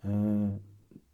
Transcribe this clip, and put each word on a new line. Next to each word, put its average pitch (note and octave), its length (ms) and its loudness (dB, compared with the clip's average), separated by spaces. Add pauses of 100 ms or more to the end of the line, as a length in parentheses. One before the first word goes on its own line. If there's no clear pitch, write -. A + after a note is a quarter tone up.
E, G2 40 -2 (1040)